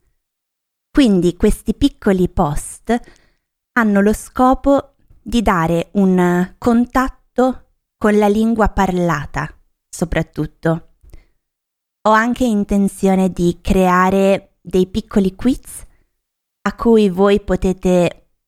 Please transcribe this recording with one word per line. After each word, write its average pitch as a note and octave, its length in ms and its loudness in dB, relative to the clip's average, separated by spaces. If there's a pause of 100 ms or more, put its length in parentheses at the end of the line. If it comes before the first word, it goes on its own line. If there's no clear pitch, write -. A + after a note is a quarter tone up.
(920)
Quindi F#3 440 2
questi - 380 -2
piccoli F#3+ 560 0
post - 720 -4 (760)
hanno G#3 280 0
lo G#3 120 2
scopo - 840 -2 (260)
di A#3+ 200 -4
dare E3+ 520 0
un F#3 640 0
contatto B3+ 1120 -2 (260)
con G#3+ 200 2
la G#3 100 2
lingua A3 420 0
parlata, F3 800 -4 (380)
soprattutto. E3 1000 -6 (1160)
Ho G#3+ 40 4
anche A#3 320 0
intenzione G3 880 0
di F3 300 -2
creare F#3+ 1000 0
dei F#3 260 -2
piccoli G3 480 -2
quiz - 500 -6 (800)
a G3+ 100 -6
cui A3 340 2
voi G3+ 300 2
potete, F#3 880 -2 (200)